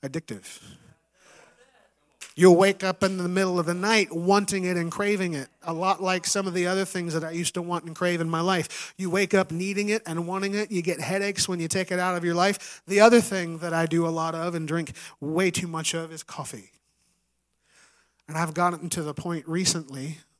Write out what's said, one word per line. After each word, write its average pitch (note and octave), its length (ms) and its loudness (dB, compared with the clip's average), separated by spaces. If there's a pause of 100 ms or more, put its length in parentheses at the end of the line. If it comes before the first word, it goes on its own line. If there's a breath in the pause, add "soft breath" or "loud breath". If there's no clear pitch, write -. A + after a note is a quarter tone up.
addictive. C3+ 580 -10 (1700 soft breath)
You'll F3 200 10
wake G3 280 4
up F#3 180 -2
in F#3+ 160 0
the F3+ 100 -2
middle F3+ 320 0
of E3 60 0
the F3 80 -2
night G3 420 2
wanting F#3+ 500 2
it F3+ 120 0
and E3+ 140 -2
craving G3 420 -2
it, C3+ 140 -6 (160)
a E3 100 -4
lot F#3 260 0
like F#3 280 0
some G3 180 0
of F#3 80 -4
the F3 140 0
other F#3+ 180 0
things E3+ 300 -4
that D#3+ 80 -2
I D#3+ 80 -8
used E3+ 240 -4
to F3+ 80 -4
want E3+ 220 -4
and D#3+ 100 -12
crave F3 260 0
in E3 80 -2
my E3 120 0
life. F3+ 540 -2
You F#3+ 140 -6
wake F#3+ 240 2
up F#3+ 180 4
needing G3 380 -2
it G#3+ 160 0
and E3+ 220 -4
wanting F#3+ 260 -4
it. G#3 160 -2
You F#3 140 -2
get E3+ 160 -2
headaches G3 500 -2
when F3+ 100 -2
you E3 80 -4
take F#3 240 -2
it F3+ 60 -2
out F3+ 180 0
of F3 80 -4
your E3+ 120 0
life. F#3+ 500 0
The G3 140 2
other A#3 200 10
thing F3 400 -2
that E3+ 140 -4
I E3 140 2
do E3 180 2
a E3 40 0
lot D#3+ 260 -2
of E3+ 180 -4
and D#3+ 140 -4
drink D#3 240 -2 (280 loud breath)
way E3 300 0
too F3 180 -4
much D#3+ 280 -4
of E3 160 -8
is D#3+ 100 -14
coffee. - 480 -12 (1600 soft breath)
And D#3 100 -8
I've D#3+ 160 -2
gotten F3 360 0
to F3 120 -4
the D3+ 140 -6
point E3 320 -6
recently D#3 720 -4 (200)